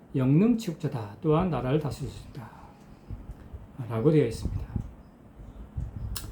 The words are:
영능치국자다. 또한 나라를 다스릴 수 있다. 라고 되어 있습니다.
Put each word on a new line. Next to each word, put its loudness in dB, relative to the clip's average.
영능치국자다. 2
또한 4
나라를 2
다스릴 -4
수 -14
있다. -14
라고 4
되어 6
있습니다. -4